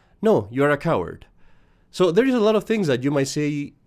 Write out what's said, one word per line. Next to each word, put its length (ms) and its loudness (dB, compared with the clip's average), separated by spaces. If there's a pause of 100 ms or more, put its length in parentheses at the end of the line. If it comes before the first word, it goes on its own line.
(200)
No, 300 2
you 140 0
are 60 4
a 60 2
coward. 500 -4 (640)
So 200 0
there 160 2
is 80 2
a 60 0
lot 160 2
of 80 -2
things 240 -2
that 140 0
you 80 -2
might 180 0
say 440 -6 (140)